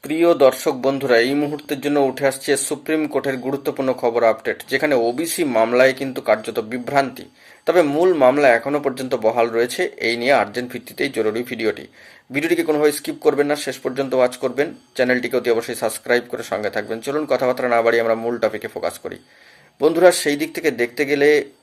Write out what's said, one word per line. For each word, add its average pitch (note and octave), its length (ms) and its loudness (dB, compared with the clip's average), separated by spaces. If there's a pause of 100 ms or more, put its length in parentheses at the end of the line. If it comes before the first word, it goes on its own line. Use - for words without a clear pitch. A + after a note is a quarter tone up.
প্রিয় E3 320 2
দর্শক C3+ 380 4
বন্ধুরা, C3 460 0
এই B2 160 2
মুহূর্তের D3 480 -4
জন্য C#3+ 180 0
উঠে C3+ 280 0
আসছে C3+ 300 0
সুপ্রিম D#3 500 -4
কোর্টের C3+ 300 -4
গুরুত্বপূর্ণ C3+ 560 -4
খবর A#2+ 300 0
আপডেট, A2 460 0
যেখানে C#3+ 260 0
ওবিসি B2+ 480 -2
মামলায় B2 500 4
কিন্তু C3 280 -8
কার্যত A2 380 -2
বিভ্রান্তি। B2 680 -4 (400)
তবে E3+ 160 4
মূল D#3+ 320 2
মামলা C#3 360 4
এখনো C3+ 300 2
পর্যন্ত C3 360 -4
বহাল A#2 340 0
রয়েছে, A#2+ 480 0
এই A2+ 200 -2
নিয়ে B2 160 2
আর্জেন্ট A#2 380 0
ভিত্তিতেই C3+ 380 -6
জরুরি A2 340 -2
ভিডিওটি। A2+ 440 -4 (440)
ভিডিওটিকে E3 320 0
কোনোভাবে D3+ 280 2
স্কিপ D3 300 -8
করবেন C#3+ 260 2
না, D3 80 0
শেষ C3+ 240 -8
পর্যন্ত B2+ 340 -4
ওয়াচ B2 240 2
করবেন। C#3 360 -4 (220)
চ্যানেলটিকে B2 420 0
অতি A#2 140 0
অবশ্যই A#2 240 -2
সাবস্ক্রাইব A#2+ 540 -2
করে A2+ 140 -8
সঙ্গে G#2 260 -4
থাকবেন। A2 320 -6
চলুন C#3+ 240 -4
কথাবার্তা B2+ 420 0
না A#2 140 2
বাড়িয়ে A#2 200 2
আমরা A2+ 140 2
মূল A#2 220 -4
টপিকে G#2+ 300 -4
ফোকাস - 320 -6
করি। F#2 200 -12 (600)
বন্ধুরা, E3 320 6
সেই D3+ 240 0
দিক D#3 200 -6
থেকে D#3+ 160 0
দেখতে A#2+ 340 -2
গেলে C#3+ 400 4 (180)